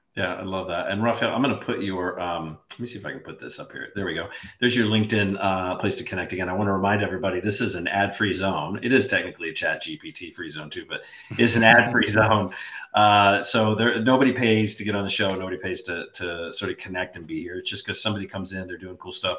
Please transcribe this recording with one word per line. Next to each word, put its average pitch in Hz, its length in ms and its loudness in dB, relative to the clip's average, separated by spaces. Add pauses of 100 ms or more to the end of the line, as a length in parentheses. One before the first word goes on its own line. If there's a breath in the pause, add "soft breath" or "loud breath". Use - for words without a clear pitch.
(160)
Yeah, 92 180 -2
I - 80 -8
love 95 240 -4
that. 87 240 -2
And 104 140 0
Rafael, 113 280 0
I'm 113 80 0
gonna 127 160 2
put 104 260 -4
your, 92 380 -4
um, 82 380 -6 (140)
let - 80 -16
me 120 60 -6
see 117 120 -12
if - 80 -12
I 71 60 -8
can - 80 -12
put - 180 -16
this - 220 -12
up - 100 -14
here. - 240 -12
There 98 100 -2
we 85 100 -2
go. 82 140 -6 (300 loud breath)
There's 120 180 4
your 113 100 4
LinkedIn, 107 540 2
uh, 92 360 0
place 98 200 0
to - 80 -8
connect 90 280 -6
again. 90 160 -4
I 90 40 -4
wanna 101 200 0
remind 98 300 2
everybody, 90 380 -2
this 101 200 -2
is 98 160 -2
an 85 100 -6
ad-free 98 460 0
zone. 90 500 -2
It 123 100 2
is 131 140 6
technically 87 440 -2
a 78 40 -14
Chat 78 280 -2
G 78 140 -10
P 78 140 -14
T 80 220 -16
free 82 160 -12
zone 76 200 -10
too, 82 200 -10
but 78 140 -8 (360 loud breath)
it's 120 160 6
an 117 80 4
ad-free 120 440 8
<laughs> 107 120 2
zone. 107 340 4 (400 loud breath)
Uh, 104 480 6
so 110 360 2
there, 117 260 2
nobody 131 300 6
pays 110 420 4
to - 80 -10
get 101 140 -2
on 101 80 -2
the 95 60 -4
show. 98 260 0
Nobody 92 220 -6
pays 92 240 -6
to, 85 320 -6
to 85 380 -8
sort 92 200 -4
of - 60 -6
connect 92 360 -8
and 85 100 -14
be 78 160 -6
here. 87 140 -10
It's 90 160 -6
just - 160 -8
'cause - 160 -4
somebody 101 240 -2
comes 95 260 -8
in, 95 140 -6
they're 90 100 -12
doing 92 200 -14
cool 90 160 -12
stuff, 90 260 -4